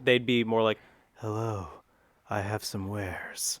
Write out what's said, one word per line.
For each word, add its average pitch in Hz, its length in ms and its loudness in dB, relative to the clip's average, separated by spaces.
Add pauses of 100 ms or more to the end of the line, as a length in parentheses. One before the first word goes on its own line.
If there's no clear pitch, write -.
they'd 123 220 6
be 120 180 4
more 113 180 2
like, 110 180 4 (400)
Hello, 107 480 -4 (640)
I 104 120 -2
have 104 220 -4
some 98 240 -6
wares. - 720 -6